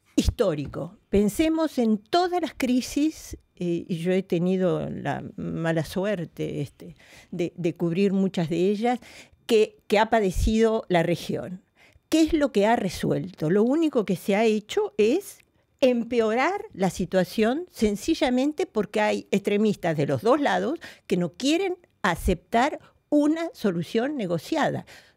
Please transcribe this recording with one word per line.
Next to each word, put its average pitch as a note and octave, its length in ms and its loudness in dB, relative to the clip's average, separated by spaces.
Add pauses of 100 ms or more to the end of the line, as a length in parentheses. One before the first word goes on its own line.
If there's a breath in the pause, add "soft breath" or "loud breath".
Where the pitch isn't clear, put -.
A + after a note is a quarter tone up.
(160)
histórico. D#3+ 840 -2 (100)
Pensemos D#4 720 2
en A3 180 2
todas F4 440 0
las D#4 120 -6
crisis, C4 840 -2 (180)
eh, E3+ 320 -4
y E3+ 100 -4
yo E3+ 140 -2
he F#3 120 0
tenido F3 640 0
la C3 340 -6 (120)
mala E3 500 -4
suerte, E3+ 760 -6
este, - 340 -12 (340 soft breath)
de, F3 260 -4
de E3 200 -4
cubrir F3+ 360 0
muchas F#3+ 380 0
de E3+ 80 -2 (120)
ellas, A3+ 300 0 (460 loud breath)
que, G#3+ 320 2 (100)
que G3+ 120 4
ha A3 100 2
padecido A3 800 2
la E3+ 140 4
región. E3+ 580 -4 (480 soft breath)
¿Qué D#4+ 120 4
es D#4+ 120 4
lo C#4+ 180 2
que G3 140 2
ha A3+ 100 4
resuelto? D#3+ 760 -2
Lo G3+ 100 4
único C4+ 440 2
que F#3 100 0
se G3 200 -2
ha G#3+ 80 2
hecho A3+ 540 0
es A#3+ 420 0 (420)
empeorar B3 920 0
la F#3 160 0
situación G#3+ 800 -2
sencillamente C4 960 0
porque G#3 360 -2
hay G#3 280 -2
extremistas G3+ 680 0
de D3+ 100 0
los C3+ 160 -2
dos C4 180 4
lados G#3 380 -2 (260 loud breath)
que G#3 120 0
no F3 160 -2
quieren E4+ 420 0 (260)
aceptar A#3 800 -2 (300 soft breath)
una D4+ 440 2
solución A3+ 640 -4
negociada. F3 680 -2 (320 loud breath)